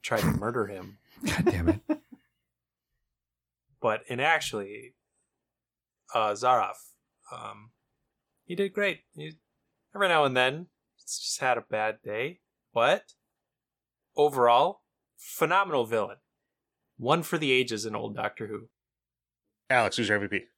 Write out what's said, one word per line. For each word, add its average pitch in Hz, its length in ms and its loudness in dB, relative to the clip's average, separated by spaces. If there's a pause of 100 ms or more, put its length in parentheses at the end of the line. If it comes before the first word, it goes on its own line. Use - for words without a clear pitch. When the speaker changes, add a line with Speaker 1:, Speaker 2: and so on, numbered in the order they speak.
Speaker 1:
tried 110 200 -2
to 110 100 2
murder 110 360 -2
him. 98 300 -14 (140)
Speaker 2:
<laughs> - 140 -12
God - 200 0
damn 87 240 2
it. 104 120 0 (2000)
Speaker 1:
But 131 280 0
in 123 120 -6
actually, 120 760 -2 (1160)
uh, 110 180 2
Zaroff, 104 640 0 (360)
um, 107 400 -16 (720)
he 175 120 -12
did 190 180 -4
great. 196 280 -2 (140)
He, 156 180 -14 (640)
every 202 120 0
now 160 180 4
and 131 100 0
then, 131 320 2 (340)
it's - 180 -10
just - 200 -8
had 127 180 2
a 113 40 -6
bad 107 420 -4
day. 123 360 -8 (340)
But 131 400 0 (1000)
overall, 139 680 4 (360)
phenomenal 165 680 0
villain. 107 320 -2 (840)
One 151 220 2
for 165 160 -4
the 151 140 0
ages 120 340 0
in 107 100 -6
old 107 200 -6
Doctor 110 320 -6
Who. 107 220 -10 (1000)
Speaker 3:
Alex, 120 280 2
who's 107 120 0
your 104 80 4
M 101 100 -2
V 101 120 -4
P? - 60 -14 (120)